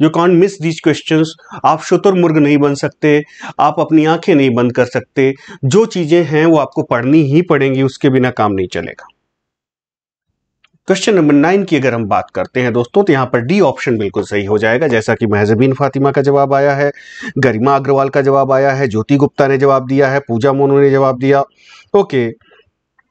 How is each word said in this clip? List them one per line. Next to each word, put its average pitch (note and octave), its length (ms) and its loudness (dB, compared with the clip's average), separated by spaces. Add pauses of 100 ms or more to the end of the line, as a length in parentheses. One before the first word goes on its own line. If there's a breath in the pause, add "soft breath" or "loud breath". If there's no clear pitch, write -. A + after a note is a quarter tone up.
You D#3 160 2
can't E3+ 220 2
miss F#3+ 120 2 (140)
these E3 220 -4
questions। E3 400 0 (380 loud breath)
आप D3+ 160 0
शुतुरमुर्ग F3 560 0
नहीं D3 200 2
बन C#3+ 180 0
सकते, D3 480 -2 (360 loud breath)
आप D3+ 200 0
अपनी D3+ 260 2
आंखें E3 300 0
नहीं C3+ 140 2
बंद A#2+ 240 0
कर B2 120 0
सकते। C3+ 480 -2 (320 loud breath)
जो F3+ 200 2
चीजें F3 380 0
हैं, D3+ 220 0
वो E3 120 4
आपको C#3+ 260 -2
पढ़नी C3+ 380 2
ही C#3+ 200 2
पड़ेंगी, C3+ 400 0
उसके C3+ 280 0
बिना B2+ 220 0
काम G#2+ 200 -2
नहीं F#2+ 160 -4
चलेगा। - 400 -10 (1800)
क्वेश्चन F#3+ 280 0
नंबर D3+ 180 2
नाइन F3 300 2
की E3+ 120 -2
अगर B2+ 180 0
हम A#2 120 -4
बात G2 300 -4
करते A2+ 260 -4
हैं B2 120 -2
दोस्तों, A#2+ 300 0
तो F#3 100 2
यहाँ C3+ 120 0
पर B2 160 -2
डी E3+ 200 0
ऑप्शन C3 360 -2
बिल्कुल G2+ 260 -4
सही G2+ 220 -4
हो G#2+ 120 -2
जाएगा, A2+ 300 0
जैसा A#2 280 0
कि A#2 120 -4
महजबीन G#2+ 460 2
फातिमा C3+ 380 -2
का C#3+ 100 -2
जवाब C#3 320 0
आया C#3 220 2
है, C#3+ 160 -2 (460 loud breath)
गरिमा C3 380 0
अग्रवाल C3+ 340 0
का C#3+ 120 -2
जवाब C3+ 300 0
आया C3+ 200 2
है, C3+ 160 -2
ज्योति A2 280 -2
गुप्ता C#3 320 0
ने C3+ 100 0
जवाब C3+ 300 0
दिया C3+ 220 0
है, C#3 100 -2
पूजा A#2+ 340 -2
मोनू C#3 260 2
ने C#3 100 4
जवाब C3+ 300 0
दिया। C#3 240 2 (520 soft breath)
ओके, C3 360 0 (800 soft breath)